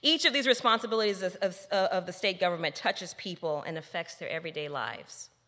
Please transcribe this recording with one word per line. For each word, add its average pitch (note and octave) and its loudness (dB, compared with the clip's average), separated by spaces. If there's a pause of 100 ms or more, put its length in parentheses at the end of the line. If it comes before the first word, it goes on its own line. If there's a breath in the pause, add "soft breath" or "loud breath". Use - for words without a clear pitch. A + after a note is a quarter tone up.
Each D#4+ 4
of C4 4
these B3+ 4
responsibilities A3 4
of, F#3 -2
of, F#3 0 (140)
of F#3+ 2
the F3+ -8
state F#3 0
government E3+ 2
touches F#3+ -2
people D#3+ -4
and E3 -4
affects E3 -8
their E3+ -8
everyday D#3+ -6
lives. A#2 -8 (180)